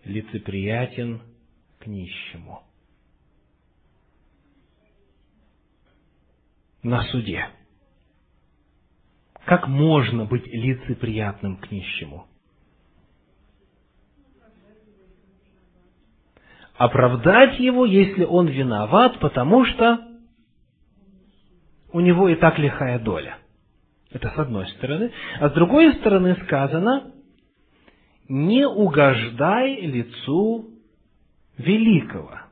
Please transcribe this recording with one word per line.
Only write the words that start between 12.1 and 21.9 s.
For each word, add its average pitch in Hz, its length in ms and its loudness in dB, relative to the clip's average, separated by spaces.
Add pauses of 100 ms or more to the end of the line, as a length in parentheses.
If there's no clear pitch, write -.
Оправдать 123 840 4
его, 254 260 2
если 190 380 2
он 175 240 2
виноват, 131 720 0
потому 160 440 2
что 233 440 0 (1800)